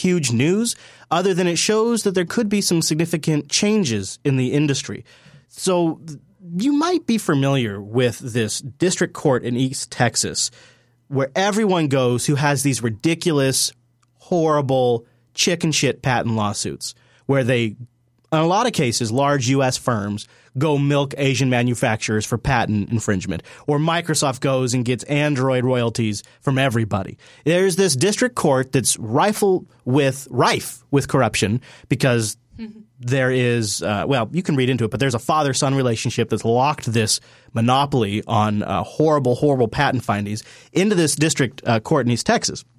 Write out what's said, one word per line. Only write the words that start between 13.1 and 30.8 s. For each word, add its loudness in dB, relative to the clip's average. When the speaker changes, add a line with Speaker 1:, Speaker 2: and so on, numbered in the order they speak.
Speaker 1:
horrible 0
chicken 0
shit 0
patent 0
lawsuits -4
where 2
they, 2
in 2
a 2
lot 2
of -2
cases, 0
large 2
U 4
S 0
firms -4
go 2
milk 0
Asian 0
manufacturers 0
for -2
patent 0
infringement, -2
or 0
Microsoft -2
goes 0
and 0
gets -2
Android 0
royalties -2
from 0
everybody. -2
There's 2
this 2
district 0
court 0
that's 0
rifle 0
with, 0
rife 0